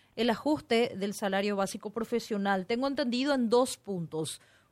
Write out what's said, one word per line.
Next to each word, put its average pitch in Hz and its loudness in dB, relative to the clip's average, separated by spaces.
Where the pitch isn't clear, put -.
el 226 2
ajuste 277 2
del 196 -2
salario 202 0
básico 196 -4
profesional. 202 -2
Tengo 247 0
entendido 269 0
en 247 2
dos 247 4
puntos. 160 -6